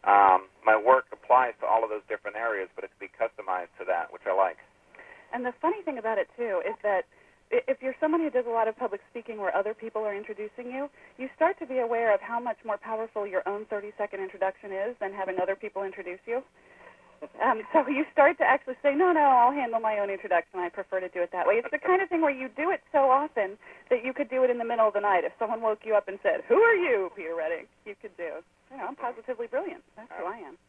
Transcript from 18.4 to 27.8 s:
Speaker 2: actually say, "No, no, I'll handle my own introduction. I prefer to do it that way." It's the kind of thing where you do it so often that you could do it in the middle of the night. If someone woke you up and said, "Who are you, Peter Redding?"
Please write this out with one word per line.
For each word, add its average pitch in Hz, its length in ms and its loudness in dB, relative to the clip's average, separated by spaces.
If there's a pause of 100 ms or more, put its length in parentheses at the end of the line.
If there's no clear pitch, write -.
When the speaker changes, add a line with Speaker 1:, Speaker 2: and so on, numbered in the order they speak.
Speaker 2:
actually 262 340 0
say, 277 140 2
"No, 359 160 4
no, 320 80 4
I'll 262 320 6
handle 233 300 -2
my 214 180 0
own 202 100 -2
introduction. 185 500 -2
I 175 100 -4
prefer 185 320 -6
to 180 80 -8
do 175 120 -6
it 175 120 -2
that 180 120 -2
way." 202 100 4
It's 233 140 -2
the 302 80 -4
kind 370 240 2
of 370 60 -2
thing 330 140 0
where 294 100 4
you 262 240 -8
do 320 160 0
it 302 80 -2 (140)
so 269 180 6
often 247 460 0 (320)
that 240 160 0
you 254 80 -4
could 269 160 -4
do 254 160 2
it 247 40 2
in 240 80 0
the 233 60 -4
middle 226 240 2
of 208 60 2
the 208 80 0
night. 190 240 2
If - 120 -4
someone 226 240 -4
woke 214 220 0
you 220 120 -2
up 202 120 2
and 196 160 -10
said, - 240 -2
"Who 233 80 4
are 453 200 8
you, 233 420 0
Peter 165 180 -8
Redding?" 160 320 -6 (160)